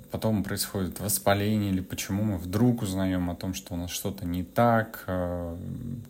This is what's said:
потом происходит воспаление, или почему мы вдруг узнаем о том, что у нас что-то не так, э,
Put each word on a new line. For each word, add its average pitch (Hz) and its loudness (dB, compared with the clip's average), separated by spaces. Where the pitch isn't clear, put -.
потом 104 0
происходит 95 -4
воспаление, 101 2
или 95 2
почему 98 -2
мы 104 0
вдруг 107 4
узнаем 92 0
о 85 -4
том, 92 -4
что - -8
у - -4
нас 87 -6
что-то 95 -6
не 87 -2
так, 113 2
э, 87 -2